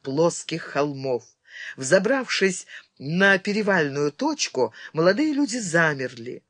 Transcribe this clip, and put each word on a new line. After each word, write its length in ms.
плоских 600
холмов. 640
Взобравшись 880
на 400
перевальную 760
точку, 600
молодые 400
люди 260
замерли. 920